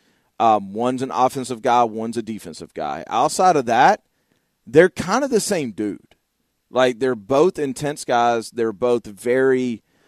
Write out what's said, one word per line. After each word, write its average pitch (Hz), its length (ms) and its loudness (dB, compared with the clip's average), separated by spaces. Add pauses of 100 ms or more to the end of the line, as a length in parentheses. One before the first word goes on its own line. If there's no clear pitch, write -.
(400)
Um, 104 340 2
one's 123 300 -4
an 131 80 -8
offensive 123 500 -2
guy, 120 220 2
one's 113 340 -4
a 113 60 -6
defensive 92 500 -14
guy. 76 320 -8
Outside 156 500 2
of 131 120 4
that, 135 340 4 (640)
they're 160 240 6
kind 208 340 -2
of 269 60 -4
the 226 100 2
same 160 300 -2
dude. 104 460 -8 (560)
Like, 127 260 0
they're 127 160 -2
both 135 460 -2
intense 147 440 -6
guys. 120 460 -2
They're 113 240 -4
both 120 320 -2
very, 123 800 -2 (240)